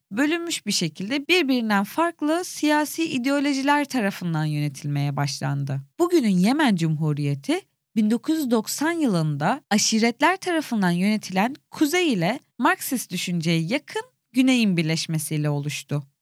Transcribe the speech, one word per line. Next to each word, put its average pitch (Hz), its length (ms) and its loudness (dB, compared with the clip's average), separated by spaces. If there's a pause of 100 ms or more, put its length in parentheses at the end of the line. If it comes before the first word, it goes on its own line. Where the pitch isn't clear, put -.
(100)
bölünmüş 311 560 -2
bir 202 60 -2
şekilde 202 560 -4
birbirinden 247 560 2
farklı 330 600 -2
siyasi 302 600 0
ideolojiler 277 800 0
tarafından 180 600 -2
yönetilmeye 143 720 -2
başlandı. 139 640 -4 (180)
Bugünün 339 300 2
Yemen 208 480 4
Cumhuriyeti, 151 840 0 (360)
bin 214 140 2
dokuz 302 280 0
yüz 269 120 -2
doksan 254 400 0
yılında 185 680 0 (100)
aşiretler 233 680 2
tarafından 262 540 0
yönetilen 202 640 0 (160)
kuzey 320 420 2
ile 196 280 0 (180)
Marksist 277 520 0
düşünceye 170 500 -2
yakın 277 420 -4 (300)
güneyin 240 440 4
birleşmesiyle 156 760 -2
oluştu. 143 520 -4 (200)